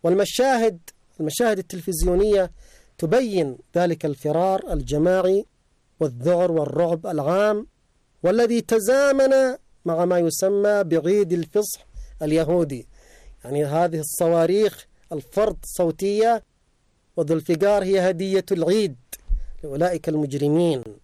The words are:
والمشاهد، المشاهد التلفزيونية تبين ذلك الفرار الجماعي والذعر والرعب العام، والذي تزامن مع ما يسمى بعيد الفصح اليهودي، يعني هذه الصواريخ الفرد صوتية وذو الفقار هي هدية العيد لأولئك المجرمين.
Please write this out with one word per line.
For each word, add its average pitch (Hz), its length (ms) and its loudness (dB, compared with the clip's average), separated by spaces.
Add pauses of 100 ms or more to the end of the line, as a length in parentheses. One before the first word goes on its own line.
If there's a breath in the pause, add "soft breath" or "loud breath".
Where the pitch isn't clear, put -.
والمشاهد، 208 760 0 (400)
المشاهد 202 380 -2
التلفزيونية 185 920 0 (460 soft breath)
تبين 175 600 0 (180)
ذلك 175 300 0
الفرار 175 680 -2
الجماعي 175 720 0 (540)
والذعر 165 520 0
والرعب 165 560 -2
العام، 190 600 -2 (560)
والذي 226 380 2
تزامن 269 960 2 (280)
مع 170 200 0
ما 180 140 2
يسمى 202 640 0
بعيد 170 500 0
الفصح 175 540 -4 (340 soft breath)
اليهودي، 156 680 0 (560 soft breath)
يعني 143 220 -2
هذه 165 340 0
الصواريخ 170 880 0 (240)
الفرد 190 540 -2
صوتية 202 800 0 (720)
وذو 160 180 0
الفقار 190 480 0
هي 185 260 2
هدية 190 420 -2
العيد 175 440 0 (680 loud breath)
لأولئك 160 460 -4
المجرمين. 147 720 0 (200)